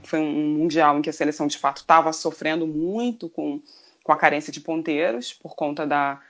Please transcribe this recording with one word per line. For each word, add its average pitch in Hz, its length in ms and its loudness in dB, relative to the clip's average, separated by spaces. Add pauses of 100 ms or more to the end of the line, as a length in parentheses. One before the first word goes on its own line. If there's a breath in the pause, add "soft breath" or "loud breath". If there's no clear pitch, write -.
foi - 180 -4
um 151 380 0
Mundial 151 400 4
em 151 60 0
que 165 80 -2
a - 20 -6
seleção 151 320 -2
de 147 140 -4
fato - 260 -2
tava 160 260 6
sofrendo 160 540 -4
muito 180 640 -4
com, 147 320 -6 (420 soft breath)
com - 80 2
a 151 60 4
carência 147 340 2
de 156 80 -12
ponteiros 165 720 -4
por - 240 -16
conta 151 300 -4
da, 139 340 0 (100)